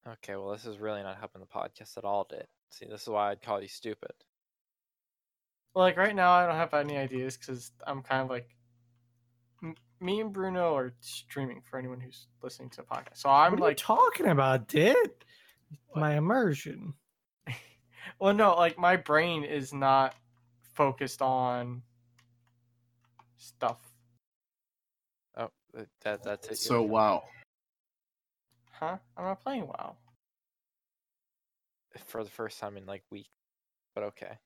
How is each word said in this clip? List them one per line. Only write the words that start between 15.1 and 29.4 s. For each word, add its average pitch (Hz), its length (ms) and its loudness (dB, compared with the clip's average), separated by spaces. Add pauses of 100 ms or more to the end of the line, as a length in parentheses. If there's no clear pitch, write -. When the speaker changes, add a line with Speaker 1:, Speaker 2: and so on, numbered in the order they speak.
Speaker 2:
What? 156 120 -4
Speaker 3:
My 151 160 2
immersion. 175 800 0 (520)
Speaker 2:
<laughs> 123 80 -8 (640)
Well, 196 140 4
no, 208 240 6
like, 170 220 4
my 180 180 6
brain 156 480 2
is 143 300 -6
not 135 400 4 (480)
focused 139 580 -2
on 123 640 -2 (1500)
stuff. - 420 -6 (1600)
Speaker 1:
Oh, 117 140 -10 (260)
uh, 110 80 -14 (160)
that, 104 220 -8
that's 101 260 -8
it, 107 80 -8
Speaker 4:
So, 120 240 0
Speaker 1:
you're 110 80 0
Speaker 4:
wow. 107 360 2 (1500)
Speaker 2:
Huh? 170 240 -8 (200)
I'm 175 80 -10
not 190 180 -6